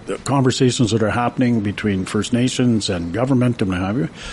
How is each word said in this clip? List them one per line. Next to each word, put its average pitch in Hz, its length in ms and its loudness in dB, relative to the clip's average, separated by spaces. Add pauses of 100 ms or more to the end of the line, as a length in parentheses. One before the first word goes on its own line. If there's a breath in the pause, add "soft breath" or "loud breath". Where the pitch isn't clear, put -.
the 98 140 -6
conversations 127 720 2
that 113 120 2
are 104 80 2
happening 120 480 0
between 101 460 -2
First 104 280 -2
Nations 123 560 2
and 85 240 -4
government 123 480 2
and 98 80 2
what 90 100 -2
have 95 180 -2
you. 156 120 -4 (240 loud breath)